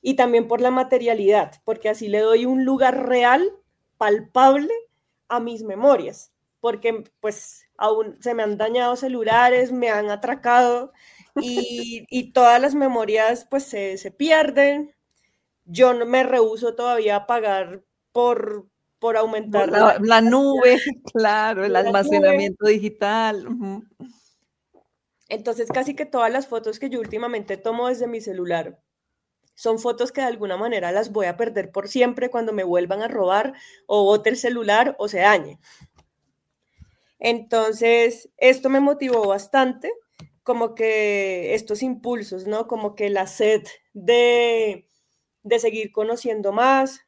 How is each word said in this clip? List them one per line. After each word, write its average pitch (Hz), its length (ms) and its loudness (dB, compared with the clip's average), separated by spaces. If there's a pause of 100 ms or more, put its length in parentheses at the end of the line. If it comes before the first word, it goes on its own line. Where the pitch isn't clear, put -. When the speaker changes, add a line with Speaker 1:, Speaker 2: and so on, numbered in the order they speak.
Speaker 1:
Y 269 140 -2
también 240 320 2
por 233 140 -2
la 247 100 2
materialidad, 233 800 2 (140)
porque 220 240 -4
así 220 180 -6
le 208 120 -2
doy 226 260 2
un 262 200 0
lugar 262 420 0
real, 254 440 2 (460)
palpable, 262 760 2 (560)
a 240 120 -4
mis 233 240 -10
memorias, 214 680 0 (300)
porque, 226 420 -2 (160)
pues, - 460 -10 (120)
aún 214 440 -2
se 240 120 -4
me 226 100 -4
han 208 140 -4
dañado 240 380 0
celulares, 247 800 2
me 240 160 -2
han 208 200 -2
atracado, 240 840 0 (420)
y, 240 680 -6
Speaker 2:
<laughs> - 40 -20
Speaker 1:
y 247 220 -6
todas 247 300 6
las 277 140 0
memorias, 233 760 0
pues, 269 140 -4
se, 196 340 -8
se 196 140 -14
pierden. 294 840 2 (720)
Yo 247 280 4
no, 240 120 -2
me 254 180 2
rehúso 233 520 0
todavía 233 420 -2
a 202 100 -6
pagar 196 560 -4 (300)
por, 214 540 0 (320)
por 226 180 0
aumentar 214 540 0
Speaker 2:
La, 208 220 6
Speaker 1:
la - 80 0
Speaker 2:
la 226 200 6
nube, 254 560 4
<laughs> - 360 -8
claro, 214 520 0
el 202 160 0
Speaker 1:
la 196 120 0
nube. 196 40 4
Speaker 2:
almacenamiento 196 680 2
digital. 214 800 0
Ujú. 220 360 -10 (1500)
Speaker 1:
Entonces, 226 420 -6
casi 269 240 -2
que 302 100 -6
todas 233 260 0
las 269 160 -4
fotos 220 320 -8
que 277 100 -8
yo 254 100 -6
últimamente 214 580 -8
tomo 233 320 -4
desde 247 180 -4
mi 226 140 -8
celular 175 580 -6 (760)
son 226 240 -2
fotos 240 320 -4
que 277 100 -6
de 262 60 0
alguna 202 300 -6
manera 202 340 -4
las 214 200 -2
voy 202 160 -2
a 175 100 -6
perder 220 340 -4
por 202 180 -8
siempre 247 400 0
cuando 226 240 -4
me 196 100 -4
vuelvan 175 400 -2
a 233 60 -4
robar 214 440 0 (340)
o 208 180 2
bote 208 240 4
el 254 80 -2
celular 233 640 0
o 208 100 -6
se 202 100 -6
dañe. 185 400 2 (1600)
Entonces, 233 1160 0
esto 262 320 4
me 269 100 2
motivó 269 480 0
bastante, 254 640 -2 (520)
como 233 320 -4
que 208 800 -2
estos 220 280 -6
impulsos, 233 640 -8
¿no? 214 200 -4
Como 220 280 -8
que 208 140 -4
la 196 180 -2
sed 214 360 0 (300)
de, 233 920 0 (560)
de 226 160 0
seguir 220 320 -4
conociendo 214 640 -4
más. 269 540 0